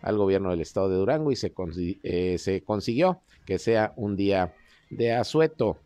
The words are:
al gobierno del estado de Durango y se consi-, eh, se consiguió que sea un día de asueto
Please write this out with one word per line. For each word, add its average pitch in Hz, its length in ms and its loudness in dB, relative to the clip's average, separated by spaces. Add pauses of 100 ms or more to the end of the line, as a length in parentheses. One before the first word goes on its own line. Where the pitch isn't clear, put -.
al 98 120 0
gobierno 95 360 2
del 85 100 0
estado 95 280 -2
de 92 80 2
Durango 139 340 0
y 123 60 0
se - 180 -6
consi-, 90 480 -6
eh, 90 340 0
se 95 240 -2
consiguió 123 600 0 (260)
que 95 100 -2
sea 107 380 0
un 104 200 -4
día 95 380 0 (380)
de 117 220 0
asueto 123 720 0